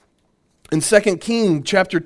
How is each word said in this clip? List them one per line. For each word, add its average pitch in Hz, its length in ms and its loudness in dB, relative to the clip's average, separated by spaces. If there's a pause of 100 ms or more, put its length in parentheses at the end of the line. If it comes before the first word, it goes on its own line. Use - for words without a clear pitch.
(720)
In 156 80 0
Second 202 400 2
King 208 440 0
chapter, 185 420 0